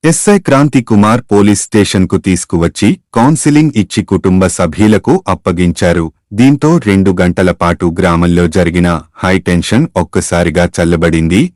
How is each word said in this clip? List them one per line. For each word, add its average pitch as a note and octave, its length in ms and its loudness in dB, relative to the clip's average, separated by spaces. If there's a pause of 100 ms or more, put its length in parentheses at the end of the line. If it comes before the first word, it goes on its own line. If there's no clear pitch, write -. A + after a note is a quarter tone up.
ఎస్ఐ G3 340 2
క్రాంతి C3+ 440 0
కుమార్ A2 380 2 (120)
పోలీస్ G2+ 300 2
స్టేషన్కు F#2+ 540 0 (120)
తీసుకువచ్చి F#2 720 -2 (140)
కౌన్సిలింగ్ D3 640 2
ఇచ్చి G2+ 360 -4
కుటుంబ F#2 340 0
సభ్యులకు G#2 800 0
అప్పగించారు. F2 840 -2 (200)
దీంతో C#3 460 2
రెండు G2 420 0
గంటల F2+ 300 0
పాటు F2 480 -2
గ్రామంలో F2 480 0 (100)
జరిగిన F2 440 0 (240)
హైటెన్షన్ F#2 600 0 (100)
ఒక్కసారిగా F2 800 -2
చల్లబడింది. E2+ 800 0